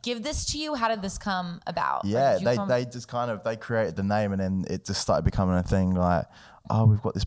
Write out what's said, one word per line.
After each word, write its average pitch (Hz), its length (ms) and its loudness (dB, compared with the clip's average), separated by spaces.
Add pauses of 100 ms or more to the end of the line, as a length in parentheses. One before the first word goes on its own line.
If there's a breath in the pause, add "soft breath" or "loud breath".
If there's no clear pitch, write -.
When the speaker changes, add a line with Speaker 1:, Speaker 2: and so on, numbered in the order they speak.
Speaker 1:
give 233 200 -6
this 294 300 -4
to 294 60 -6
you? 302 160 -4
How 226 140 0
did 220 140 -2
this 190 160 -6
come 180 480 -4
about? 69 380 -2
Like, - 100 0
Speaker 2:
Yeah, 131 200 4
Speaker 1:
did 90 80 0
you - 40 -4
Speaker 2:
they, 120 100 4
Speaker 1:
come 196 120 -2
Speaker 2:
they 127 180 2
just 120 220 -12
kind 120 220 -4
of, 104 140 -6
they 113 120 -2
created 107 400 -2
the 95 60 -2
name 104 300 2
and 98 80 0
then 95 300 0
it 92 160 -4
just - 140 -2
started 80 240 2
becoming 92 320 2
a 90 60 2
thing, 92 320 2
like, 90 320 2 (440 loud breath)
"Oh, 110 160 4
we've 104 160 6
got - 120 -4
this - 120 0